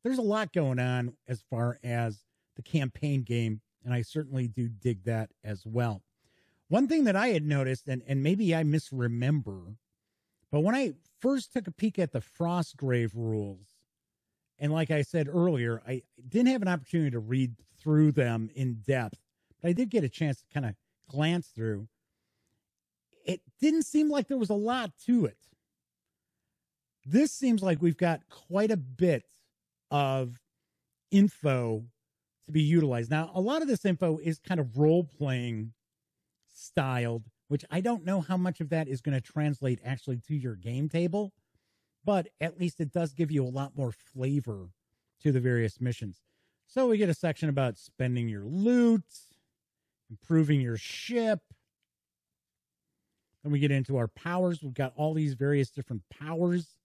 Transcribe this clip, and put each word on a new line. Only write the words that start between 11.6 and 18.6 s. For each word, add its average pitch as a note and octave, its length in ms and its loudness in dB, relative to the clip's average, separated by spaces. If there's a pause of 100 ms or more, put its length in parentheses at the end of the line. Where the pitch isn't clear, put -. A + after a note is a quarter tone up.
a F3 60 -8
peek - 260 0
at F3 140 0
the A#2+ 80 -2
Frostgrave C#3 920 0
rules, G#2 540 -4 (920)
and D3 160 -2
like D#3+ 200 0
I D3+ 100 2
said D3+ 260 0
earlier, D3 560 0
I B2+ 180 -6 (260)
didn't B3 240 4
have A#3+ 100 0
an F#3+ 60 0
opportunity D#3+ 420 0
to A#2+ 80 -4
read A#2+ 380 -2 (200)
through D3+ 360 4
them A#2 420 0
in B2+ 200 -2 (120)